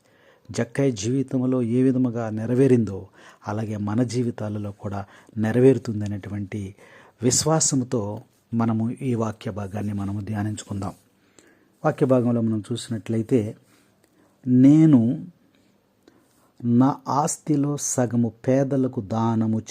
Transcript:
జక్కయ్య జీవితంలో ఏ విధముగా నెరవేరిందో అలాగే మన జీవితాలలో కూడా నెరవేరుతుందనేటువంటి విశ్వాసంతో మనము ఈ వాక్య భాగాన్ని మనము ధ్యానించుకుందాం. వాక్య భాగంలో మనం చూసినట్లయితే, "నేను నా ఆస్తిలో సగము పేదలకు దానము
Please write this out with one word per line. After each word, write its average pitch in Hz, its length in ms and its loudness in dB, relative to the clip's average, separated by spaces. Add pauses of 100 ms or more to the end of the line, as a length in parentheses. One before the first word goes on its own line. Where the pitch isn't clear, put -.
(500)
జక్కయ్య 135 400 -2
జీవితంలో 127 720 -2
ఏ 120 220 2
విధముగా 123 460 0
నెరవేరిందో 110 760 2 (400)
అలాగే 107 300 -4
మన 104 260 -2
జీవితాలలో 107 680 -6
కూడా 101 340 -10 (320)
నెరవేరుతుందనేటువంటి 104 1400 0 (460)
విశ్వాసంతో 123 1000 -2 (320)
మనము 113 380 0
ఈ 127 240 -4
వాక్య 110 360 -6
భాగాన్ని 101 420 -6
మనము 101 280 -6
ధ్యానించుకుందాం. 104 720 -6 (920)
వాక్య 151 200 0
భాగంలో 123 360 2
మనం 110 300 -2
చూసినట్లయితే, 113 840 -2 (880)
"నేను 135 800 6 (1400)
నా 123 440 2
ఆస్తిలో 143 680 -2
సగము 120 560 -2 (140)
పేదలకు 131 540 0
దానము 110 680 0